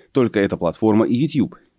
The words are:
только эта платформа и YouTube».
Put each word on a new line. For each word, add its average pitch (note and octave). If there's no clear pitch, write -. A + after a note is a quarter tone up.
только A#2+
эта G2
платформа G#2
и -
YouTube». B2+